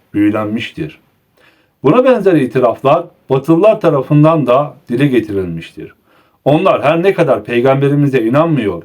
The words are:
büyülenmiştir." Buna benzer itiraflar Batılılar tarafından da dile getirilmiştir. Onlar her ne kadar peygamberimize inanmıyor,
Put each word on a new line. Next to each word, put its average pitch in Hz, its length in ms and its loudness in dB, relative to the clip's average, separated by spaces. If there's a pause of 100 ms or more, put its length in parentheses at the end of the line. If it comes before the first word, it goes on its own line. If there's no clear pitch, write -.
(140)
büyülenmiştir." 104 840 -4 (840)
Buna 226 220 2
benzer 214 300 2
itiraflar 135 680 0 (260)
Batılılar 165 500 2
tarafından 147 680 2
da 135 300 0 (120)
dile 123 180 0
getirilmiştir. 95 880 -6 (500)
Onlar 156 380 2
her 165 200 0
ne 190 120 2
kadar 110 300 0
peygamberimize 135 800 0
inanmıyor, 117 640 -2